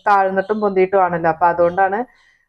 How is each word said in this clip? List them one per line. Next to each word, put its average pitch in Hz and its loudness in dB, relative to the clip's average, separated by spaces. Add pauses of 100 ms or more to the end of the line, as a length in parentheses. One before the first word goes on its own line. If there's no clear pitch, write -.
താഴ്ന്നിട്ടും 196 0
പൊന്തിയിട്ടും 190 0
ആണല്ലോ. 170 -2
അപ്പൊ 165 0
അതുകൊണ്ടാണ് 175 0 (500)